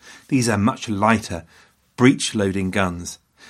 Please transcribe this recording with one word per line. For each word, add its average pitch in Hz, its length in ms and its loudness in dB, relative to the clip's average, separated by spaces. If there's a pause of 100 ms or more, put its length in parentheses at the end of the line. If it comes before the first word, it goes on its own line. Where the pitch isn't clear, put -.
(280)
These 127 200 2
are 107 100 2
much 107 300 -2
lighter, 104 560 0 (520)
breech-loading 98 760 2
guns, 90 480 -4 (320)